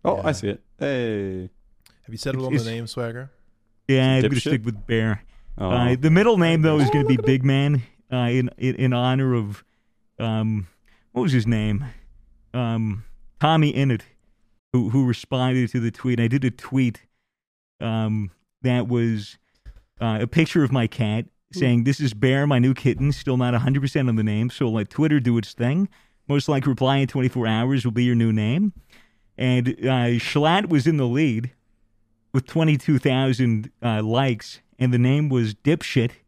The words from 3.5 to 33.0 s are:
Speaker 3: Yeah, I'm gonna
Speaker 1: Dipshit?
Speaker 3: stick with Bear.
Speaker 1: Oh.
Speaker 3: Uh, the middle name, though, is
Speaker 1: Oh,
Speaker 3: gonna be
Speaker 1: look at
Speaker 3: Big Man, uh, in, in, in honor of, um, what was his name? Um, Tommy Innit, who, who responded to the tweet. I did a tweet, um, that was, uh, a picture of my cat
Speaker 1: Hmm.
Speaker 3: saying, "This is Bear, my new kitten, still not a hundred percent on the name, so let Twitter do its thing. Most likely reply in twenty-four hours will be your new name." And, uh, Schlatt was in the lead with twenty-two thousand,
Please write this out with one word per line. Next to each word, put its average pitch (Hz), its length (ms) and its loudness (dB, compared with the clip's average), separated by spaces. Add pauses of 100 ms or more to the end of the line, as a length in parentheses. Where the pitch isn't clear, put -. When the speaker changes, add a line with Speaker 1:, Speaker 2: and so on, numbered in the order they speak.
Speaker 3:
Yeah, 131 280 4
I'm 131 60 4
gonna 120 120 2
Speaker 1:
Dipshit? 123 60 0
Speaker 3:
stick 131 240 -2
with 110 220 -6
Bear. 110 360 0 (360)
Speaker 1:
Oh. 95 120 -2
Speaker 3:
Uh, 123 280 2
the 151 120 2
middle 208 260 6
name, 165 260 4
though, 156 180 4
is 135 80 4
Speaker 1:
Oh, - 40 2
Speaker 3:
gonna 143 140 2
be 135 100 4
Speaker 1:
look 117 40 0
at 104 60 -2
Speaker 3:
Big 131 180 2
Man, 139 380 2 (300)
uh, 131 40 -4 (140)
in, 123 280 0
in, 127 160 -2
in 127 180 0
honor 127 420 0
of, 104 300 -4 (540)
um, 110 480 -2 (460)
what 247 100 -2
was 175 100 2
his 120 140 2
name? 107 380 0 (680)
Um, 113 520 -4 (360)
Tommy 156 320 4
Innit, 131 300 0 (720)
who, 113 180 0
who 131 160 2
responded 127 640 0
to 123 100 -2
the 113 120 -2
tweet. 123 280 -2
I 117 80 2
did 131 160 0
a 127 60 0
tweet, 127 520 -2 (800)
um, 110 520 -2 (300)
that 123 260 0
was, 117 500 -2 (600)
uh, 110 220 -2
a 120 60 -2
picture 160 360 2
of 131 80 2
my 127 160 2
cat 110 380 -2 (300)
Speaker 1:
Hmm. 190 40 -8
Speaker 3:
saying, 120 260 2
"This 135 160 0
is 139 120 0
Bear, 131 340 0
my 139 120 2
new 127 160 4
kitten, 135 380 0
still 127 260 -2
not 123 160 0
a 117 60 0
hundred 135 200 0
percent 131 300 -2
on 113 60 0
the 110 80 0
name, 107 260 0
so 131 180 -4
let 110 220 -2
Twitter 151 300 -2
do 117 180 0
its 107 160 -6
thing. 151 340 -2 (400)
Most 139 220 0
likely 139 180 0
reply 131 300 0
in 135 100 2
twenty-four 127 380 -2
hours 117 400 0
will 120 60 -2
be 123 120 0
your 123 100 2
new 117 180 2
name." 120 420 0 (640)
And, 123 300 0
uh, 120 520 0
Schlatt 165 480 -2
was 143 180 2
in 156 120 2
the 131 80 0
lead 123 460 -2 (840)
with 131 120 0
twenty-two 156 520 2
thousand, 127 720 0 (120)